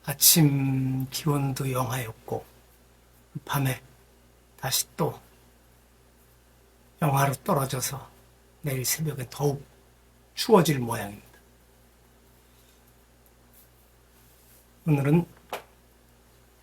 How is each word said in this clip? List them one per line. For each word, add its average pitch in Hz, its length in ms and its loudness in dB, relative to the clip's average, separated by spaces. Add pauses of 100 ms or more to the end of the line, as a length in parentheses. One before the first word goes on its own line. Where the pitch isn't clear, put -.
아침 135 1080 2
기온도 139 600 -2
영하였고, 123 720 -6 (1000)
밤에 135 340 -2 (800)
다시 - 280 -4 (100)
또 131 240 -4 (1800)
영하로 139 400 2
떨어져서 135 640 -4 (540)
내일 131 200 -4
새벽에 127 460 -4
더욱 143 340 -2 (680)
추워질 160 460 6
모양입니다. 113 600 -8 (3500)
오늘은 147 360 4 (1400)